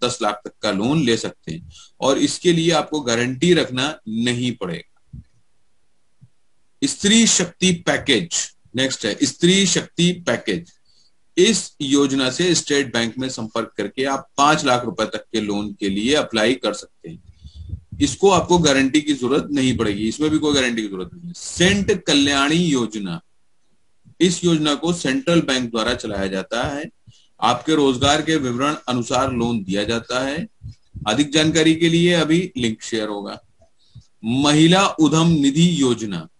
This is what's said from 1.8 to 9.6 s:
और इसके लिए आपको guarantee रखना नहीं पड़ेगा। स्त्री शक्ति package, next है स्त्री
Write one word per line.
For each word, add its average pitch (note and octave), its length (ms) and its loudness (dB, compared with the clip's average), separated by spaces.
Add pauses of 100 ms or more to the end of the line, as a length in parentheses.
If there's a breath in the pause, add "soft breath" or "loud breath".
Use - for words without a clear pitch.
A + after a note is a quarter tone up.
और C3+ 180 2
इसके D3 340 0
लिए E3 200 2
आपको D3+ 280 -2
guarantee B2+ 520 0
रखना B2+ 320 0 (220)
नहीं A#2+ 480 -2
पड़ेगा। - 680 -12 (1600)
स्त्री G#3+ 460 4
शक्ति F#3 440 0 (160)
package, C3 500 0 (380)
next C3 300 -4
है G#2 180 -2
स्त्री F#3+ 440 2